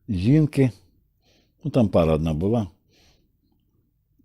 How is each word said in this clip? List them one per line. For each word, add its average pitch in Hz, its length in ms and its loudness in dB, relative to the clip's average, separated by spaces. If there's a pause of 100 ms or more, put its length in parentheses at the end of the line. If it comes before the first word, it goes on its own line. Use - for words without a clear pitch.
жінки, 131 600 2 (920)
ну, 139 80 -8
там 113 180 2
пара 82 240 2
одна 78 200 -2
була. 101 340 -4 (1600)